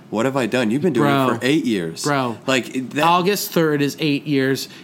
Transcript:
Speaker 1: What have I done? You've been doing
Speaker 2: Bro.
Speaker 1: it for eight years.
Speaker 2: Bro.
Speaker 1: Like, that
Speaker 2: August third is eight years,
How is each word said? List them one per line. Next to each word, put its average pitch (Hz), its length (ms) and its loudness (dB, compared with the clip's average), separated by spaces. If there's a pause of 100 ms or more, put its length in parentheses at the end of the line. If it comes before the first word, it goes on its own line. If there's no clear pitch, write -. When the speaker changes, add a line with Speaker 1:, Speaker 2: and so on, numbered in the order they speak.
(100)
Speaker 1:
What 110 140 0
have 135 140 0
I 120 80 0
done? 110 240 0
You've 135 100 0
been 160 140 2
doing 151 160 2
Speaker 2:
Bro. 135 240 2
Speaker 1:
it 117 40 -6
for 123 60 -6
eight 139 220 2
years. 87 360 -2
Speaker 2:
Bro. 131 440 -2
Speaker 1:
Like, 131 260 0 (200)
that 143 120 0
Speaker 2:
August 180 460 2
third 151 320 2
is 139 180 0
eight 143 260 -2
years, 135 440 0 (140)